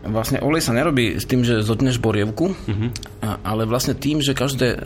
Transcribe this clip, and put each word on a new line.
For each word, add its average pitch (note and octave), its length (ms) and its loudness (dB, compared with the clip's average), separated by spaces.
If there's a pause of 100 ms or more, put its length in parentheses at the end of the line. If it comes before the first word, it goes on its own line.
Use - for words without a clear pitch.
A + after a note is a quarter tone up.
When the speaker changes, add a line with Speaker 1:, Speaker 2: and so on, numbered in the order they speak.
Speaker 1:
vlastne A2 360 0
olej C#3+ 220 2
sa C#3+ 100 0
nerobí B2 440 2
s - 80 -4
tým, B2+ 180 2
že A#2+ 180 2
zotneš A#2+ 380 2
borievku, A2 540 0
Speaker 2:
Mhm. A2 360 -2 (320)
Speaker 1:
a, G2+ 220 -4
ale A2+ 220 -2
vlastne A#2+ 300 0
tým, D3+ 260 0
že C#3 140 0
každé C3 420 0 (100)